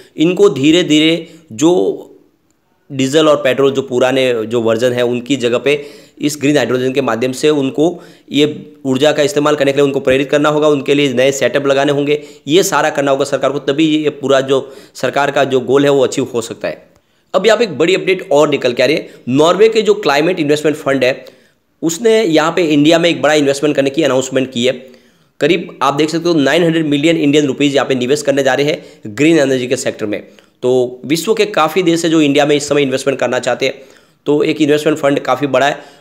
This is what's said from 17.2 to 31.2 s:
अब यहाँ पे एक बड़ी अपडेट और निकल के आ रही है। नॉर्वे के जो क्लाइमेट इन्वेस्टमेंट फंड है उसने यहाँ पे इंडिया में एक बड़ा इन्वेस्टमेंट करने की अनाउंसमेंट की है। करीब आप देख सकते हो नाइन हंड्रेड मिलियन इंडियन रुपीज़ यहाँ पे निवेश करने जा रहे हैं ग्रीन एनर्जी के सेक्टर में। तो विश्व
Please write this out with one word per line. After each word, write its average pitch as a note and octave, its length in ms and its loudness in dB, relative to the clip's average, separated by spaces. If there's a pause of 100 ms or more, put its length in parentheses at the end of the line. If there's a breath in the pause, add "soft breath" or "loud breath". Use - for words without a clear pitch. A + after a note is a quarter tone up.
अब F#3+ 120 0
यहाँ G#3+ 120 4
पे A#3+ 60 2
एक D#3+ 140 -6
बड़ी F3 160 2
अपडेट F3+ 380 -2
और D3 180 4
निकल B2+ 220 -2
के B2+ 100 0
आ B2+ 40 4
रही D#3 100 0
है। - 340 -12
नॉर्वे F3 380 4
के A3 140 2
जो G3+ 140 2
क्लाइमेट D#3+ 440 0
इन्वेस्टमेंट D3 360 0
फंड C#3 280 -2
है B2+ 200 -2 (580 loud breath)
उसने A3 400 0
यहाँ D#3 300 2
पे F3 120 0
इंडिया D3+ 340 4
में E3+ 120 2
एक C3+ 120 -4
बड़ा D3+ 120 2
इन्वेस्टमेंट C#3+ 420 0
करने C3+ 140 0
की D#3 120 -2
अनाउंसमेंट C3 500 -2
की A#2+ 140 -2
है। B2+ 60 2 (680 soft breath)
करीब F3 420 -2
आप C#3+ 120 2
देख D3+ 160 0
सकते E3 180 -4
हो E3+ 60 0
नाइन D3+ 300 2
हंड्रेड E3 220 0
मिलियन D3 300 0
इंडियन D3 300 2
रुपीज़ C#3 280 -2
यहाँ B2+ 120 0
पे C3+ 80 -2
निवेश B2+ 280 -2
करने C#3 200 0
जा B2+ 120 0
रहे C#3+ 120 0
हैं - 500 -8
ग्रीन D#3+ 220 4
एनर्जी C3 280 0
के B2+ 120 -2
सेक्टर A2 280 -6
में। G#2 160 -6 (400 soft breath)
तो B2+ 440 0
विश्व E3 280 -2